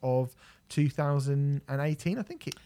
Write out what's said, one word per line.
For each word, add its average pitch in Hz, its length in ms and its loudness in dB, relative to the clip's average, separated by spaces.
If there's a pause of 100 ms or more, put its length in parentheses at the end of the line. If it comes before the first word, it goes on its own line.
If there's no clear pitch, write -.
of 127 320 0 (340)
two 147 200 2
thousand 143 800 2
and 135 120 -2
eighteen, 156 380 -2
I 208 40 -4
think - 240 -10
it - 80 -8 (100)